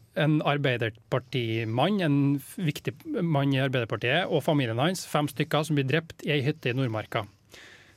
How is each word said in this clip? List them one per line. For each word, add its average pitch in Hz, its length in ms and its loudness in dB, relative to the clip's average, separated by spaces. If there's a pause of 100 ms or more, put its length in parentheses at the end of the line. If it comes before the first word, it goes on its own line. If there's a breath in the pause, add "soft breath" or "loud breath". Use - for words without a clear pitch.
(160)
en 156 320 4
arbeiderpartimann, 123 1500 0
en 147 160 2 (200)
f-, - 200 -14
viktig 156 360 -4 (280)
mann 139 320 2
i 135 60 2
Arbeiderpartiet, 131 720 0
og 151 120 2
familien 131 360 2
hans, 175 260 0
fem 147 220 0
stykker 151 400 -2
som 156 80 0
blir 139 120 2
drept 160 360 -2
i 170 80 -2
ei 143 100 2
hytte 139 300 -2
i - 20 -4
Nordmarka. 113 520 -2 (720 loud breath)